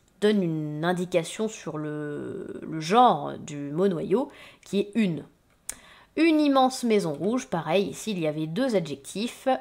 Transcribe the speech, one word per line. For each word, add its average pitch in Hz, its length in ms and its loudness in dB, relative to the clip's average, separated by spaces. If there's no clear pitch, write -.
donne 208 240 4
une 156 400 -2
indication 180 640 -2
sur 165 300 -10
le, 147 840 -8
le 160 200 -8
genre 160 560 4
du 143 340 -10
mot 175 160 2
noyau, 190 420 0
qui 196 140 -2
est 196 160 -4
une. 180 280 2
Une 311 260 6
immense 269 420 4
maison 202 300 2
rouge, 202 340 -2
pareil, 175 380 2
ici 165 260 -6
il 185 80 -4
y 156 80 0
avait 156 200 -2
deux 226 280 0
adjectifs, 185 720 -4